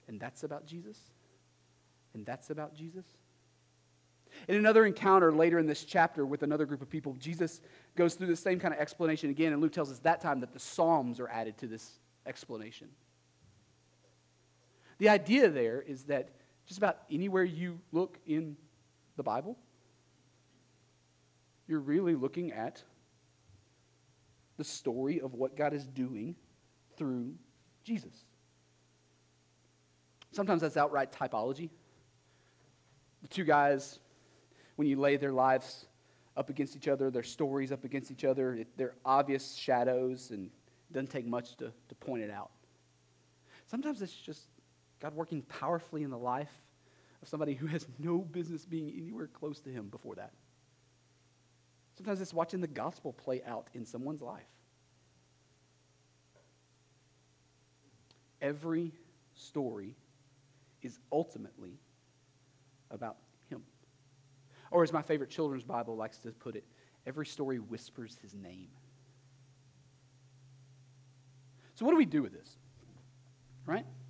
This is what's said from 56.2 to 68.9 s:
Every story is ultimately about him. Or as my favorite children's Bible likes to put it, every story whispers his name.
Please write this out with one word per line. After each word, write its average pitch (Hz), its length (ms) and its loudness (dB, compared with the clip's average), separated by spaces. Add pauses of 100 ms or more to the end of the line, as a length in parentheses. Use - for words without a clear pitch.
Every 160 520 -4 (400)
story 110 640 -8 (840)
is 123 160 -12 (140)
ultimately 110 640 -6 (1120)
about 110 280 -12 (320)
him. 123 140 -12 (1080)
Or 175 100 8
as 151 120 4
my 156 80 2
favorite 147 280 -2
children's 139 360 -4
Bible 117 320 -4
likes 110 220 -8
to 117 120 -14
put 113 240 -12
it, 104 80 -12 (420)
every 143 200 -6
story 135 340 -4
whispers 110 640 -12
his 98 120 -20
name. 92 360 -16 (3000)